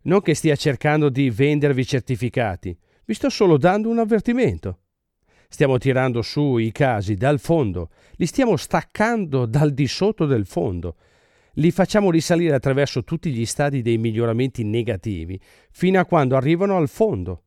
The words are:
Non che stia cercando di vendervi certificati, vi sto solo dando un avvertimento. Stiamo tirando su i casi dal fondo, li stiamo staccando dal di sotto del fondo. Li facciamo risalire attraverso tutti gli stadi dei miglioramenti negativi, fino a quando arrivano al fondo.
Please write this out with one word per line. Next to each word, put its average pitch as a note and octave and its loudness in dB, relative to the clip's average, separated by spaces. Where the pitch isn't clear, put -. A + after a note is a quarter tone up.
Non F#3 2
che E3 0
stia D3 2
cercando D3+ 0
di C3+ 0
vendervi C#3 2
certificati, A2+ -4
vi A3 -6
sto C#4 -2
solo F3 4
dando G3 2
un A#3 0
avvertimento. G#3+ 0
Stiamo C3+ 0
tirando B2+ 0
su C#3 0
i A2+ -2
casi A2 0
dal C3 0
fondo, G2+ -2
li - -2
stiamo A3+ 0
staccando F3 -2
dal C#3+ 2
di C3 -2
sotto F#3 -2
del A#2 0
fondo. F2+ -6
Li D#3 2
facciamo G3 2
risalire E3 2
attraverso C3+ -2
tutti D#3+ -6
gli A#2 -2
stadi C#3+ -2
dei A2+ 0
miglioramenti A2+ -2
negativi, G#2 -4
fino F#3 2
a E3+ 2
quando C#3 2
arrivano E3+ 2
al D#3+ 0
fondo. F#2 -4